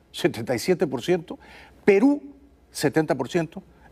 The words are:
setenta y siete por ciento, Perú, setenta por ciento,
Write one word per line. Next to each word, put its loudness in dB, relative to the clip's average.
setenta -4
y -4
siete -2
por -6
ciento, -4
Perú, 6
setenta 0
por -6
ciento, -4